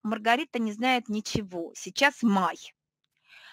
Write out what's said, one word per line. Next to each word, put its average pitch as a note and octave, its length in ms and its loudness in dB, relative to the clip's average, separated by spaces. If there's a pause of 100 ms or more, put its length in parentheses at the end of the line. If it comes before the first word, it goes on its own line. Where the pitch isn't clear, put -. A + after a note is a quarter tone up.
Маргарита A3+ 560 0
не A3 140 0
знает A#3+ 360 0
ничего. G3+ 680 -4
Сейчас - 460 0
май. F#3+ 360 2 (960)